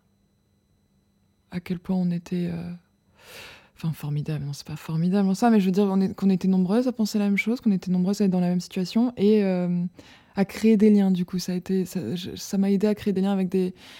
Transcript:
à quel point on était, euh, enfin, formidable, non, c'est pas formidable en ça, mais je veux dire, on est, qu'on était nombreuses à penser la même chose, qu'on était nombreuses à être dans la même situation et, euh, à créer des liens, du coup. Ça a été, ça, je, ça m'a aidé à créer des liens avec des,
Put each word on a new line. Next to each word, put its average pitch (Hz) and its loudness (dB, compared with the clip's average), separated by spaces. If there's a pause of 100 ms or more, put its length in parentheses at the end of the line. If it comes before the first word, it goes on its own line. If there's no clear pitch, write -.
(1500)
à 180 -8
quel 175 -8
point 185 -4
on 180 0
était, 175 -4
euh, 170 -8 (1040)
enfin, 165 -6
formidable, 147 -6
non, 143 -8
c'est - -16
pas 151 -12
formidable 180 0
en 190 2
ça, 233 2
mais 220 6
je 185 2
veux 190 2
dire, 202 2
on 190 2
est, 190 0
qu'on 196 0
était 190 0
nombreuses 190 2
à 240 -2
penser 214 -2
la 208 0
même 202 0
chose, 226 -2
qu'on 220 2
était 185 -2
nombreuses 180 0
à 208 2
être 190 2
dans 180 2
la 180 2
même 180 0
situation 220 -2
et, 208 4
euh, 180 0 (520)
à 196 2
créer 220 2
des 214 6
liens, 196 6
du 180 0
coup. 185 -6
Ça 180 -8
a 180 -4
été, 185 -2
ça, 165 -6
je, 175 -10
ça - -6
m'a 196 2
aidé 202 2
à 208 0
créer 208 -4
des 190 -2
liens 196 0
avec 190 -2
des, 185 -2 (260)